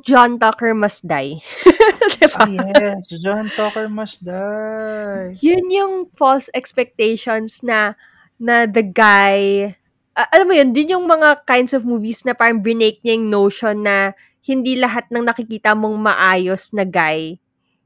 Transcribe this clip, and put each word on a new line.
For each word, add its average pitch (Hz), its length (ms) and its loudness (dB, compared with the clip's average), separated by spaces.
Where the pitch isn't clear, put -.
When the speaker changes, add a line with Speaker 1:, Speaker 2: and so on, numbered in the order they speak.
Speaker 1:
John 240 320 4
Tucker 226 340 0
Must 208 320 -2
Die. 151 380 -6
<laughs> 427 380 2
Di - 160 4
ba? - 80 -4
Speaker 2:
Ah, 214 100 4
yes, 196 680 0
John 208 320 -4
Tucker 214 400 -4
Must 214 320 -10
Die. 208 1200 -8
Speaker 1:
Yun 359 260 2
yung 381 260 -2
false 269 400 0
expectations 226 1120 -4
na, 214 320 -2
na 233 320 2
the 214 160 0
guy, 196 880 2
a-, - 180 -2
alam 370 140 6
mo 370 80 2
yun, 277 160 6
din 302 240 0
yung 359 160 -2
mga 302 340 4
kinds 254 300 0
of 262 80 0
movies 226 420 -4
na 247 140 -4
parang 233 240 2
break 226 160 0
niya 226 160 0
yung 226 100 -4
notion 208 540 0
na 196 320 0
hindi 262 380 -2
lahat 240 320 -2
ng 233 160 -4
nakikita 220 480 -2
mong 214 260 -2
maayos 185 720 0
na 202 160 -4
guy 160 560 -4